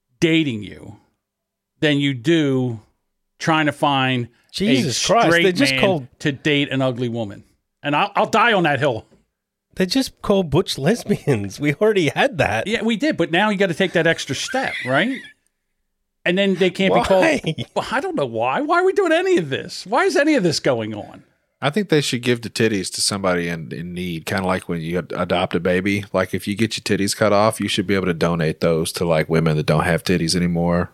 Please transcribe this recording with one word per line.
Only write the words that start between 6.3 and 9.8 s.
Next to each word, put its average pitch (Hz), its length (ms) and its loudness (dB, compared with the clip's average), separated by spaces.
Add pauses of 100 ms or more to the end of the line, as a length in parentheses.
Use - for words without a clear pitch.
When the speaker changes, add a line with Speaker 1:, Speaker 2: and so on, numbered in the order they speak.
Speaker 1:
date 143 400 0
an 135 120 0
ugly 123 260 -2
woman. 113 340 -8 (380)
And 147 140 -2
I'll, 147 200 0
I'll 196 140 0
die 226 240 4
on 180 100 2
that 147 160 2
hill. 123 280 -2 (680)
Speaker 2:
They're 185 120 0